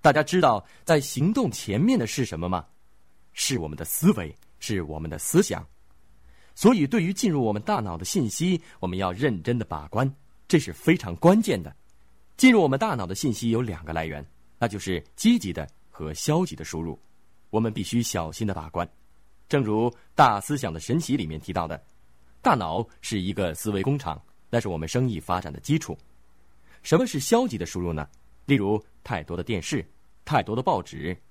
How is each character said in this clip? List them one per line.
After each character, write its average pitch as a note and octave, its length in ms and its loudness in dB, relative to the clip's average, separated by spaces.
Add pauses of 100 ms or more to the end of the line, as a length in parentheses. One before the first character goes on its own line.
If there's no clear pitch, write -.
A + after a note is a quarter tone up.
大 D3+ 100 6
家 D3+ 120 4
知 F3+ 180 2
道， A#2 240 4 (180)
在 D#3+ 160 4
行 C#3+ 320 0
动 A3 200 0
前 G2+ 280 -2
面 A3+ 200 4
的 A2+ 80 -2
是 B2 180 -2
什 E2 140 -8
么 F2 100 -2
吗？ F2+ 160 -2 (680)
是 - 260 -2
我 D#2+ 80 -6
们 D2 100 -10
的 D#2 80 -8
思 - 280 2
维， E2 220 -4 (240)
是 G2 220 -2
我 D2+ 160 -8
们 D#2 100 -8
的 D#2 120 -8
思 F#3 240 2
想。 - 200 -4 (920)
所 A#3 180 6
以， D3+ 140 2
对 G3 160 2
于 F#3 100 0
进 G3+ 160 0
入 C#3+ 140 2
我 G#2+ 100 2
们 G#2 80 -2
大 G3+ 200 0
脑 F#2 140 -4
的 E2 80 -8
信 B2+ 240 0
息， E3+ 320 0 (200)
我 F#2 80 -4
们 F2+ 100 -4
要 F#2+ 140 0
认 G2+ 320 -2
真 A#2+ 160 -2
的 G#2+ 40 -4
把 D2+ 260 -8
关， C3 220 0 (360)
这 F3 100 4
是 F#2+ 160 0
非 E3+ 240 2
常 F2 200 -6
关 F#3 220 8
键 C#3 220 0
的。 - 140 -14 (600)
进 C4 160 8
入 G#3+ 120 8
我 D3 40 4
们 C3 120 2
大 G#3+ 160 -2
脑 G#2 100 -4
的 F2+ 80 -6
信 C3 180 -2
息 A2+ 200 -2
有 A2+ 100 2
两 E2 240 -6
个 D#2+ 80 -8
来 D#2+ 140 -2
源， D2 180 -8 (320)
那 A#2+ 100 -2
就 G2+ 120 -6
是 F2 240 -4 (120)
积 A#3 220 4
极 F#2 160 -4
的 D2 140 -8 (240)
和 D#2 240 -8
消 D#3+ 280 0
极 D#2+ 120 -8
的 D#2+ 100 -10
输 D#2+ 160 -8
入， E2 160 -8 (540)
我 G#2+ 80 2
们 A2+ 120 0
必 G#2 120 -6
须 A#2 180 0
小 E2+ 300 -4
心 G#2+ 160 -6
的 F#2+ 80 -2
把 D#2 140 -10
关。 E2+ 200 -4 (580)
正 C#3 140 2
如 A2 280 2 (260)
《大 A2+ 260 6
思 D3 160 -4
想 G2 160 -4
的 E2 60 -8
神 A#2+ 200 -2
奇》 D3 180 -2
里 F2+ 100 -4
面 D#2 120 -8
提 - 120 -12
到 E2+ 160 -2
的， E2+ 160 -10 (580)
大 G#3+ 140 4
脑 F#2+ 320 -4 (140)
是 G#2 180 -4
一 F#2 140 -2
个 F2 200 -2
思 G#2+ 160 -6
维 G2 140 0
工 C#3 160 0
厂， D#2 220 -8 (280)
那 A#2+ 120 0
是 G#2 80 -6
我 E2+ 80 -4
们 D#2 100 -4
生 B2 220 0
意 F#2 100 -4
发 F2+ 220 -4
展 D2+ 100 -10
的 C#2 80 -12
基 D3 180 0
础。 - 200 -6 (840)
什 D#3 140 2
么 B3+ 80 4
是 D3+ 140 -4
消 A#3 260 2
极 C3 120 -6
的 E2+ 80 -4
输 F2+ 160 -6
入 F2 100 -2
呢？ D2+ 160 -4 (380)
例 C#3 100 4
如 G#2 260 2 (220)
太 F#2 200 -6
多 F2 120 -8
的 F2 80 -6
电 G2+ 180 -4
视、 G#2+ 240 -4 (380)
太 C#3 180 2
多 G#2+ 140 -4
的 B2 80 -2
报 B2+ 180 0
纸。 D#2 340 -8 (160)